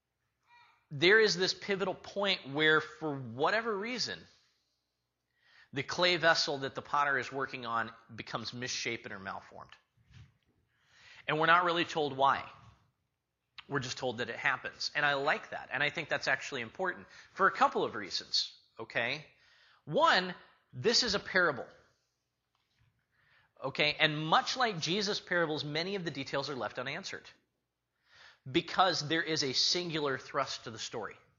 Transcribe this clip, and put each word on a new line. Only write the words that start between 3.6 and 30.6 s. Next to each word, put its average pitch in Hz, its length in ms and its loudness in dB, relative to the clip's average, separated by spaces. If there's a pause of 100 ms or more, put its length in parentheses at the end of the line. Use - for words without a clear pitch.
reason, 208 400 -6 (1500)
the 131 120 -4
clay 180 320 2
vessel 156 420 4
that 135 160 -6
the 120 80 -8
potter 143 340 2
is 123 140 -4
working 131 340 -6
on 113 280 -2 (200)
becomes 113 400 -8
misshapen 120 600 -6
or 98 80 -10
malformed. - 500 -12 (1600)
And 151 100 2
we're 160 80 4
not 175 180 8
really 170 200 4
told 147 320 -2
why. 131 260 6 (1300)
We're 143 100 -2
just 123 180 -6
told 123 220 -4
that 120 100 -4
it 117 80 -8
happens. 127 580 -4
And 147 120 2
I 143 80 2
like 143 360 -2
that. - 220 -10
And 135 100 -2
I 147 60 2
think 151 220 -6
that's 143 180 -2
actually 135 320 -2
important 185 460 -6 (260)
for 190 140 4
a 185 40 6
couple 254 340 4
of 107 100 -2
reasons, - 560 -4 (280)
okay? 127 460 -2 (640)
One, 185 480 4 (400)
this 202 300 2
is 233 100 0
a 202 60 0
parable. 160 440 0 (2000)
Okay? 147 340 0
And 151 200 2
much 175 400 0
like 220 220 0
Jesus' 190 400 -2
parables, 156 440 0
many 165 300 -4
of 190 100 -6
the 165 60 -6
details 139 400 -4
are 143 60 -6
left 107 220 -4
unanswered 135 440 -8 (1300)
because 170 580 2
there 165 140 2
is 156 200 -2
a 131 120 0
singular 156 640 0
thrust - 460 -6